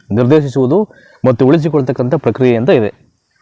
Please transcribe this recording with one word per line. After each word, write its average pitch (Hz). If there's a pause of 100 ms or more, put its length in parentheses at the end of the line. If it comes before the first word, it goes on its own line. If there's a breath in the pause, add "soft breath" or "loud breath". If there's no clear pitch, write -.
(120)
ನಿರ್ದೇಶಿಸುವುದು 139 (360 soft breath)
ಮತ್ತು 127
ಉಳಿಸಿಕೊಳ್ತಕ್ಕಂಥ 143
ಪ್ರಕ್ರಿಯೆ 123
ಅಂತ 123
ಇದೆ. 113 (480)